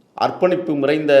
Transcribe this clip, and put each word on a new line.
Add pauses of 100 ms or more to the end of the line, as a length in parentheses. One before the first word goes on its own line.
(160)
அர்ப்பணிப்பு
நிறைந்த